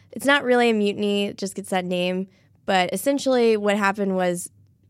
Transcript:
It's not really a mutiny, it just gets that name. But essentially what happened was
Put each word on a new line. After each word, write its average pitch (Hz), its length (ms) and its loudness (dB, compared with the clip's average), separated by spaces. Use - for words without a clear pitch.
It's - 140 -12
not 285 180 2
really 247 260 4
a 226 40 2
mutiny, 202 520 0
it 214 120 -10
just 196 160 -8
gets 196 160 -10
that 185 140 -2
name. 180 440 -2
But 185 280 0
essentially 247 640 2
what 208 200 0
happened 196 400 0
was 180 340 -2